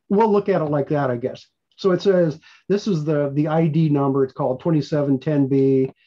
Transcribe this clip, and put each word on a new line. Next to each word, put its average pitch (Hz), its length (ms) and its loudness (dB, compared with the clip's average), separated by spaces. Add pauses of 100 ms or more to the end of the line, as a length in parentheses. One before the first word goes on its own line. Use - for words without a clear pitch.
we'll 208 220 2
look 202 180 0
at 180 120 0
it 156 40 -2
like 147 240 -2
that, 143 200 -2
I 120 80 -4
guess. - 300 -10 (300)
So 190 140 0
it 180 100 0
says, 180 380 2 (280)
this 202 200 -2
is 156 180 -2
the, 147 280 -2
the 151 140 0
I 165 200 2
D 160 200 0
number. 139 380 2
It's 131 80 -4
called 131 260 -4
twenty-seven 143 600 0
ten 143 280 0
B. 135 440 2 (160)